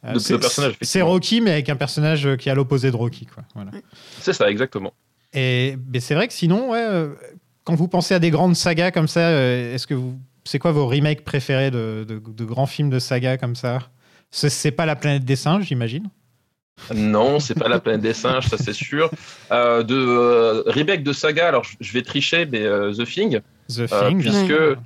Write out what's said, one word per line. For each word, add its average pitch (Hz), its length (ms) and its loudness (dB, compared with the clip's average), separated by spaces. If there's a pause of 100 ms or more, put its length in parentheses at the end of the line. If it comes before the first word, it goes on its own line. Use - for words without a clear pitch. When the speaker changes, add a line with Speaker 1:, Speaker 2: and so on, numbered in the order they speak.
Speaker 1:
Euh, 117 80 -6
Speaker 2:
de, 120 60 0
Speaker 1:
c'est, - 140 -2
Speaker 2:
de - 40 2
personnages, 131 340 0
Speaker 1:
c'est - 40 -8 (240)
Speaker 2:
effectivement. 170 100 4
Speaker 1:
Rocky, 185 320 2
mais 214 100 2
avec 147 180 0
un 147 60 0
personnage, 151 500 0
euh, 135 120 2
qui 131 100 -6
est 139 60 0
à - 20 2
l'opposé 135 340 2
de 120 60 0
Rocky, 117 300 -4
quoi. - 180 -20 (120)
Voilà. 101 180 -12
Speaker 3:
Oui. 101 80 -16 (400)
Speaker 2:
C'est 190 120 -2
ça, 104 160 2
exactement. 104 440 -4 (400)
Speaker 1:
Et, 131 420 0 (160)
mais 127 80 -2
c'est 143 160 -2
vrai 220 140 0
que - 40 -14
sinon, 202 360 2
ouais, 226 100 -2
euh, 185 300 -2 (560)
quand 170 100 0
vous 170 140 2
pensez 180 240 2
à 180 60 4
des 170 100 4
grandes 165 260 4
sagas 175 360 0
comme 160 180 2
ça, 170 180 2
euh, 123 480 2
est-ce 123 120 -6
que 151 60 -4
vous, 127 240 -4 (280)
c'est - 140 -4
quoi 170 120 0
vos 147 160 2
remakes 147 380 0
préférés 135 460 0
de, 110 360 -4
de, 110 180 -10
de 110 200 -10
grands 120 220 -2
films 147 220 -2
de 127 100 0
saga 127 380 -2
comme 120 200 -6
ça ? 123 220 -4 (560)
C'est, 151 140 0
c'est - 220 -2
pas 170 160 -2
La 151 80 0
Planète 139 300 0
des 135 100 2
Singes, 175 300 0
j'imagine ? 131 440 -4 (840)
Speaker 2:
Non, 107 460 2
c'est 131 180 -4
pas 117 120 0
La 120 100 2
Planète 110 220 0
des 110 120 0
Singes, 131 340 0
ça 147 100 0
c'est 110 160 -4
sûr. 156 360 -2 (420)
Euh, 117 320 2
de, 113 120 -2
euh, 120 680 4
remake 151 380 0
de 143 100 -2
saga, 156 340 0
alors 170 160 2
je, - 160 -14
je 101 140 -12
vais 123 80 0
tricher, 160 500 -2
mais, 113 100 -2
euh, 101 320 0
The 117 120 -4
Thing. 175 340 -2 (300)
Speaker 1:
The 117 100 -8
Speaker 2:
Euh, 104 300 2
Speaker 1:
Thing, 185 120 2
bien 139 100 2
Speaker 2:
puisque 202 160 2
Speaker 1:
sûr. 156 280 4 (100)